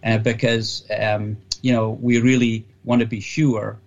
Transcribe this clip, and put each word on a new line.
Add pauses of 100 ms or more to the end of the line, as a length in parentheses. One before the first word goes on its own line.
Uh,
because, (120)
um, (240)
you
know,
we
really (180)
want
to
be
sure